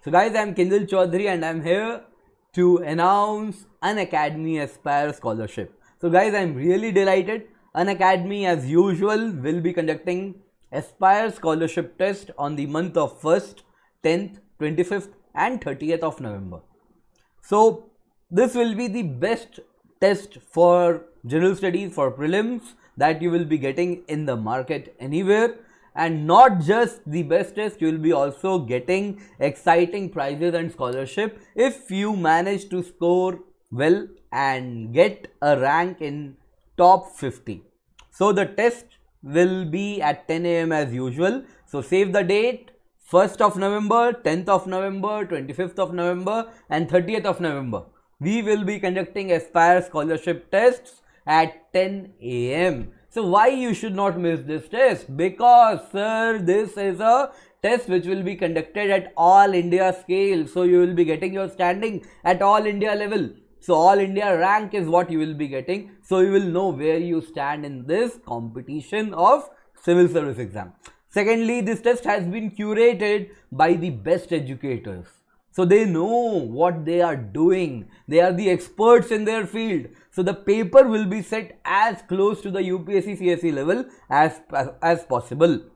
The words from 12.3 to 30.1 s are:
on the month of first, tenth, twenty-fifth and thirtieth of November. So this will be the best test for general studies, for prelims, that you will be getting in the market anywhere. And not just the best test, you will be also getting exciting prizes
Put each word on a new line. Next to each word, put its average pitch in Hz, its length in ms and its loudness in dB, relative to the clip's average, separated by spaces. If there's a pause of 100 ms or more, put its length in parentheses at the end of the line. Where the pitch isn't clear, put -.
on 143 180 -6
the 139 100 -6
month 160 320 -4
of 147 240 -2
first, 170 420 -2 (400)
tenth, 180 360 -2 (200)
twenty-fifth 180 500 -4 (260)
and 220 260 -2
thirtieth 165 420 -6
of 156 160 -6
November. 98 420 -12 (800)
So 214 500 2 (380)
this 240 260 0
will 233 200 -2
be 240 120 -6
the 214 160 -6
best 170 560 -6 (400)
test 196 380 0 (120)
for 175 560 4 (200)
general 170 300 2
studies, 190 380 -4
for 135 180 0
prelims, 196 640 -4 (240)
that 156 240 0
you 170 100 -2
will 170 140 0
be 151 120 -2
getting 170 500 -4
in 151 180 -6
the 131 100 -4
market 127 640 -6
anywhere. 196 600 0 (340)
And 160 320 -2
not 196 360 6
just 214 440 0
the 151 180 -6
best 175 320 -2
test, 208 260 -6
you 160 100 0
will 160 60 -4
be 156 160 0
also 147 460 -2
getting 175 600 -4 (180)
exciting 175 720 0
prizes 151 440 -4